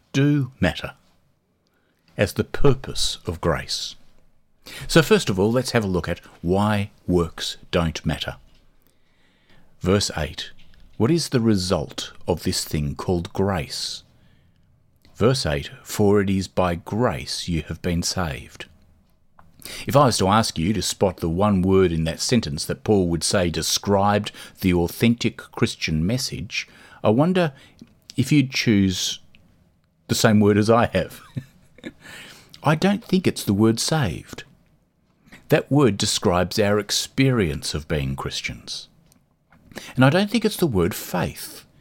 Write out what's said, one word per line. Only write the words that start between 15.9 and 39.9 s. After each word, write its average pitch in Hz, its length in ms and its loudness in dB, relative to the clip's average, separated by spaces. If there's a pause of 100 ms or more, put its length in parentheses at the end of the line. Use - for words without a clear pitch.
it 95 80 0
is 95 180 0
by 90 280 0
grace 95 720 -4
you 80 140 -2
have - 180 -12
been 87 220 -2
saved." - 640 -8 (1160)
If 104 80 -2
I 143 120 6
was 113 140 2
to 95 100 2
ask 107 280 2
you 82 140 0
to 98 100 -2
spot - 360 0
the 87 100 -2
one 92 340 2
word 95 300 4
in 80 140 0
that 80 160 -4
sentence 95 420 -2
that - 220 -8
Paul 95 240 4
would 82 160 -2
say 92 240 0
described 101 840 0 (300)
the 90 120 4
authentic 110 640 0
Christian - 680 -4
message, - 600 -6 (340)
I 104 60 2
wonder 165 420 2 (640)
if - 160 0
you'd 135 200 4
choose 98 680 0 (880)
the 110 80 0
same 110 240 4
word 101 180 6
as 104 120 4
I 113 160 6
have. - 340 -4 (640)
<laughs> - 800 -18
I 156 120 2
don't 190 280 0
think 185 240 0
it's - 160 -2
the 104 100 0
word 110 280 2
saved. 101 640 -4 (1040)
That 156 200 2
word 127 280 4
describes 90 640 0
our 104 200 2
experience 104 920 -2
of 73 160 -6
being 67 260 -2
Christians. - 720 -10 (1080)